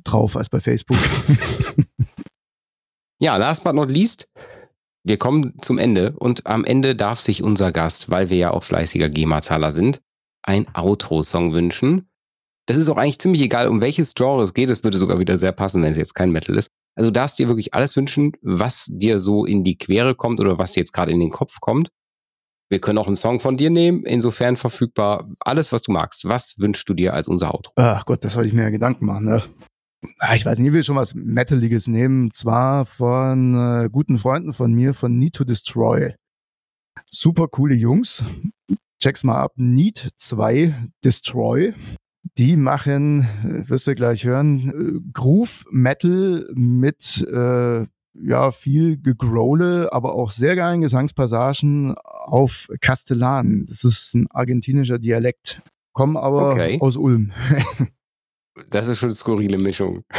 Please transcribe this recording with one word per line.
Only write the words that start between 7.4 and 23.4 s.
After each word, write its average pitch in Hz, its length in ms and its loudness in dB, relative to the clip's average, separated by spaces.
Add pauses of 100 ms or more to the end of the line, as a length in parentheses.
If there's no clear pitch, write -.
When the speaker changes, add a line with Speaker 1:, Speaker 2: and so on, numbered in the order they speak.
Speaker 2:
unser 95 300 0
Gast, 82 380 -2
weil 92 200 0
wir 92 60 2
ja 87 140 2
auch 85 140 -4
fleißiger 82 440 0
gema-Zahler 78 640 0
sind, 85 280 0 (420)
ein 98 320 0
Outro-Song 85 800 0
wünschen. 107 560 0 (580)
Das 120 100 0
ist 156 120 2
auch 160 80 0
eigentlich 143 220 0
ziemlich 180 240 2
egal, 120 260 2
um 113 120 2
welches 143 340 0
Genre 131 280 2
es 95 120 -2
geht. 127 160 2
Es 117 140 -2
würde 98 140 0
sogar 90 200 2
wieder 92 200 2
sehr 92 140 0
passen, 95 300 0
wenn 78 100 2
es 76 60 -2
jetzt 78 160 -4
kein 90 180 0
Metal 80 240 -2
ist. 110 140 -2 (260)
Also 113 140 2
du - 20 2
darfst 131 260 0
dir 127 100 2
wirklich 113 260 -2
alles 139 220 0
wünschen, 143 360 0 (100)
was 98 480 -2
dir 101 300 0
so 101 240 0
in 101 200 0
die 92 120 0
Quere 120 380 0
kommt 117 260 -4
oder 98 180 2
was 92 140 -2
dir - 80 -6
jetzt - 120 -6
gerade 85 200 0
in 87 80 2
den 82 100 0
Kopf - 300 -6
kommt. 143 300 -2 (800)
Wir 98 100 0
können 107 180 0
auch 104 80 -2
einen 98 100 0
Song 120 240 0